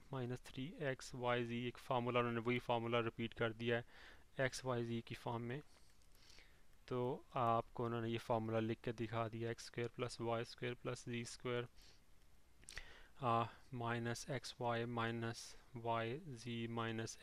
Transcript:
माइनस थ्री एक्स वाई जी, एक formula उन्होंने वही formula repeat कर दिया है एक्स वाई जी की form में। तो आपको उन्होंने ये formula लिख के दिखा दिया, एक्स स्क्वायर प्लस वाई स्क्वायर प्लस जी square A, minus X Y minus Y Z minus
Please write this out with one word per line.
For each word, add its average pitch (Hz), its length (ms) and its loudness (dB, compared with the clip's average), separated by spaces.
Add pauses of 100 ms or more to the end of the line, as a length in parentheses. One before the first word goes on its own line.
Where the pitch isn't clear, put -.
(140)
माइनस 123 320 -2
थ्री 131 200 -6 (180)
एक्स 131 320 -4
वाई 123 300 4
जी, 120 220 -2
एक 117 120 -4
formula 120 400 4
उन्होंने 120 220 4
वही 123 200 4
formula 117 400 4
repeat 113 320 0
कर 113 200 2
दिया 117 240 2
है 117 80 0 (560)
एक्स 131 240 0
वाई 120 200 2
जी 117 220 0
की 113 100 -6
form 117 260 -4
में। 123 180 -4 (1300)
तो 127 380 0 (100)
आपको 117 500 4
उन्होंने 117 240 2
ये 117 100 2
formula 113 420 2
लिख 113 200 2
के 123 120 -2
दिखा 113 340 0
दिया, 113 240 -2
एक्स - 140 -6
स्क्वायर 120 300 -2
प्लस 120 260 -2
वाई 117 240 2
स्क्वायर 123 300 -4
प्लस 123 340 -6
जी 120 180 -2
square 120 400 -2 (1600)
A, 117 220 6 (280)
minus 117 580 -2
X - 300 -4
Y 117 320 2
minus 113 640 -2 (220)
Y 117 400 0 (180)
Z 117 200 -6 (140)
minus 113 540 -2